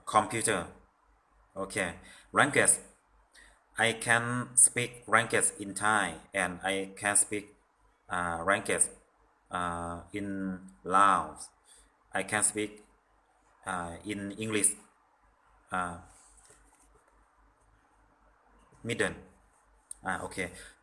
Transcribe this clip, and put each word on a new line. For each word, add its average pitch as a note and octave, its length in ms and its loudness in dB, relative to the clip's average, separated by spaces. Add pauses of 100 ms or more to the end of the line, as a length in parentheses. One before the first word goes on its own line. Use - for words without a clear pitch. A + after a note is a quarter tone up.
(140)
computer. G#2+ 460 2 (960)
Okay, F#2+ 400 -4 (360)
language. A#2 400 6 (1080)
I A2+ 160 4
can A#2+ 600 0
speak - 500 2
language A2+ 540 4
in G2+ 140 -8
Thai, G#2 400 2 (200)
and F2+ 300 -2
I F#2+ 320 -2
can G2+ 220 0
speak, - 380 -2 (540)
uh, F2 380 -2
language, G2 360 2 (680)
uh, E2+ 480 -4 (140)
in F#2+ 460 -6 (260)
Laos. F2+ 640 4 (640)
I F#2+ 100 -4
can G#2 200 -2
speak, G#2 420 -2 (800)
uh, F2 400 -6
in G2+ 260 -6
English, G#2+ 440 0 (1000)
uh, F2+ 240 -2 (2750)
Middle. G#2+ 300 -2 (920)
Ah, F2+ 180 -4
okay. F2 280 -8 (320)